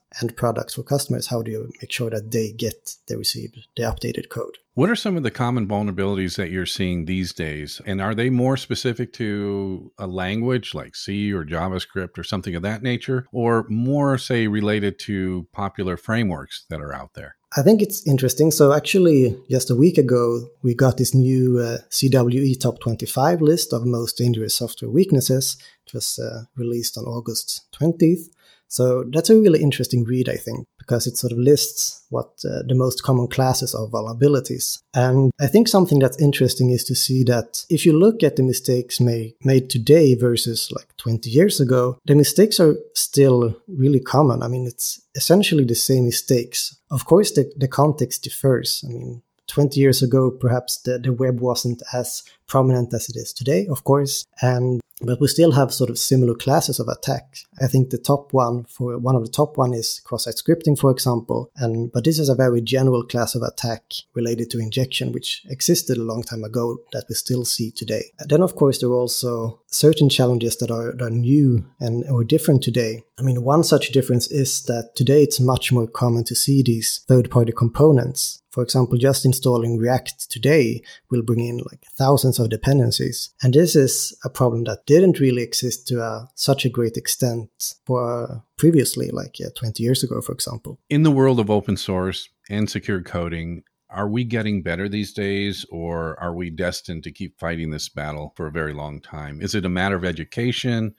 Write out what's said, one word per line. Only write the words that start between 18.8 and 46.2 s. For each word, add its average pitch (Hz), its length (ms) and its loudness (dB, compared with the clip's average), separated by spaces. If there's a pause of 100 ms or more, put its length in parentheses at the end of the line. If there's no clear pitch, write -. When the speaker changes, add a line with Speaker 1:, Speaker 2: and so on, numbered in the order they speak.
Speaker 1:
just 127 220 0
a 120 60 2
week 165 200 4
ago, 120 520 2 (160)
we 123 100 2
got 127 220 2
this 127 180 -2
new, 127 460 4
uh, 117 180 -4 (100)
C - 200 0
W 127 340 2
E 131 140 2
top - 240 -4
twenty-five 131 600 -2
list 160 320 2
of 120 140 -2
most 117 320 -4
dangerous 117 380 0
software 117 340 -8
weaknesses. 135 680 2 (300)
It - 80 -18
was, - 240 -6
uh, 117 280 -10 (100)
released 120 420 -6
on 110 60 -10
August 117 680 -10
twentieth. 165 580 0 (380)
So 127 380 0
that's 151 260 0
a 220 80 10
really 175 240 4
interesting 127 400 0
read, 123 260 -2
I - 60 -2
think, 120 320 -10 (120)
because - 280 -2
it 120 100 -6
sort 120 160 -4
of 117 60 -4
lists - 680 2
what, 123 220 -6 (140)
uh, - 220 -6
the 127 80 0
most 127 300 0
common 123 240 2
classes 131 440 0
of 110 180 -6
vulnerabilities. 117 880 -2 (140)
And 131 440 4
I 143 80 0
think 214 220 6
something 175 320 4
that's 131 200 2
interesting 131 500 2
is 123 140 2
to 127 120 -4
see 131 280 0
that 120 460 -2
if 170 160 2
you 156 100 6
look 214 280 4
at 143 100 4
the 131 80 2
mistakes 123 560 -2
ma-, 117 320 0 (140)
made 131 260 4
today 135 460 6
versus, 117 560 -2
like, - 240 -14
twenty 113 340 -4
years 165 300 4
ago, 127 460 2
the 143 100 6
mistakes 202 420 4
are 156 160 6 (200)
still 123 640 2 (120)
really 139 320 2
common. 127 420 2
I 120 60 -6
mean, 127 180 -4
it's - 340 -8 (140)
essentially 165 500 4
the 120 120 0
same 127 300 2
mistakes. - 680 -2 (140)